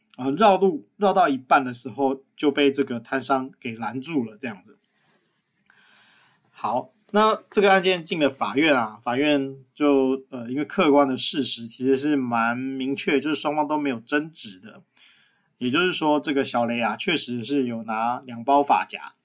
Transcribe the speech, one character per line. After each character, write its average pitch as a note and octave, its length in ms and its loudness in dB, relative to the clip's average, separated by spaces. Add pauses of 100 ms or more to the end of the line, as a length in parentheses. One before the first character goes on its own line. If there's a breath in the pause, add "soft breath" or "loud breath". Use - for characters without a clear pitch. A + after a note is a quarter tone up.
(160)
啊， C3 160 -6
绕 F#3+ 260 4
路， F#3 380 0
绕 G3 160 2
到 F3+ 160 4
一 C3+ 100 0
半 C#3+ 260 2
的 B2 100 -4
时 B2 160 -4
候 C3 340 -2 (120)
就 D3+ 140 0
被 C#3+ 220 2
这 C#3 140 0
个 A#2+ 160 -6
摊 C3 200 -6
商 C3+ 380 0
给 A2+ 160 -10
拦 A#2 260 -8
住 C#3+ 220 -2
了， A2 140 -12
这 - 100 -10
样 G2 160 -12
子。 - 160 -20 (1700 soft breath)
好， B2 440 -6 (180)
那 G#3+ 400 4
这 G#3+ 100 2
个 G3 80 6
案 F#3+ 140 6
件 F3+ 200 0
进 E3+ 140 -4
了 D3 120 2
法 A#2 260 -4
院 D3+ 180 4
啊， A2 300 -2
法 B2 140 -2
院 C#3 400 0 (160)
就， C3+ 560 2
呃， A#2+ 200 -12
因 C3 80 -6
为 D3+ 60 -2
客 E3 260 0
观 C#3+ 160 6
的 C3 120 -2
事 C3+ 260 0
实 A#2 240 0
其 B2+ 160 -8
实 C3+ 140 4
是 D3 180 0
蛮 A#2+ 420 0
明 C3+ 380 -6
确， D3+ 240 0
就 C#3+ 100 -2
是 D3+ 60 -2
双 D3 220 -2
方 D3+ 100 0
都 D3+ 100 -2
没 C#3+ 120 -4
有 A#2 100 -4
争 D3+ 320 -4
执 G#2 260 -6
的。 - 240 -20 (760 soft breath)
也 B2 140 -4
就 D3+ 80 0
是 F#3 100 2
说， D3+ 300 0
这 C#3+ 140 -4
个 C3+ 100 2
小 A#2+ 220 0
雷 A#2+ 160 -4
啊， A2 160 -2
确 - 180 -2
实 B2 260 -2
是 C3+ 240 0
有 A#2 180 -6
拿 A#2 420 -4
两 A#2 180 -14
包 C#3 180 4
发 G2+ 220 2
夹 - 300 -14 (100)